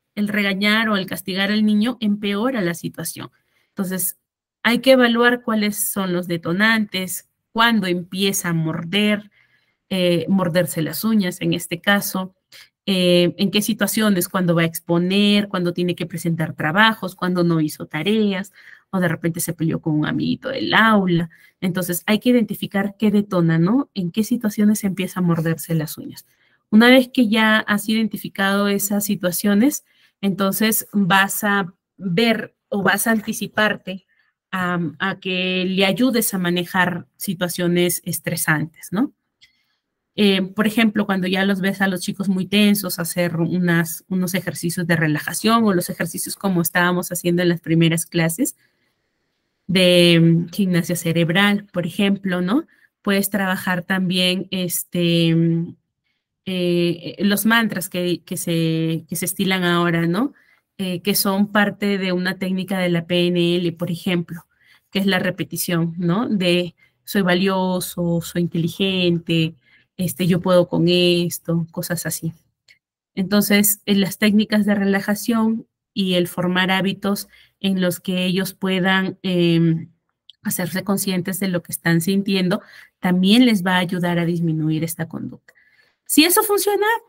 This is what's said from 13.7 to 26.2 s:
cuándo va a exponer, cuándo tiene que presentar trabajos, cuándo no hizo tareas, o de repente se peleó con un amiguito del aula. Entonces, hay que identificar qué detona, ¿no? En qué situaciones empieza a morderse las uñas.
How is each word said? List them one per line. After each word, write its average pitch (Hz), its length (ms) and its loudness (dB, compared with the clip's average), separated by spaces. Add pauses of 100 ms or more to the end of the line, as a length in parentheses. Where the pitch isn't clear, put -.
cuándo 180 280 0
va 170 80 2
a - 20 0
exponer, 196 840 0
cuándo 180 240 -2
tiene 175 240 -2
que 170 120 -8
presentar 165 480 -4
trabajos, 196 600 0
cuándo 180 280 0
no 165 180 2
hizo - 240 -4
tareas, 196 680 -2 (400)
o 190 80 -2
de 180 80 0
repente 165 320 -2
se 170 140 -6
peleó 160 260 -2
con 160 200 -2
un 151 60 0
amiguito - 440 -4
del - 240 -4
aula. 185 560 2 (320)
Entonces, 175 440 -4
hay 208 140 0
que 247 100 0
identificar 202 680 0
qué 214 140 2
detona, 180 460 2
¿no? 214 360 2
En 175 180 -6
qué 220 120 -2
situaciones 214 600 0
empieza 185 360 -4
a 180 40 0
morderse 165 520 0
las 156 220 -4
uñas. - 280 -14 (440)